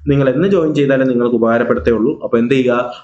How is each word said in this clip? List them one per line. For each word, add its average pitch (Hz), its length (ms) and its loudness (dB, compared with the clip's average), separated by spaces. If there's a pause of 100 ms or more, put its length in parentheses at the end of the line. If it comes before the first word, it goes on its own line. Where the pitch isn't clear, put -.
നിങ്ങൾ 139 220 2
എന്ന് 156 180 0
ജോയിൻ 165 260 0
ചെയ്താലും 135 340 0
നിങ്ങൾക്ക് 120 280 0
ഉപകാരപ്പെടുത്തേ 117 560 0
ഉള്ളൂ. 117 300 -2
അപ്പൊ 123 160 -2
എന്ത് 120 160 0
ചെയ്യുക, 123 380 0 (120)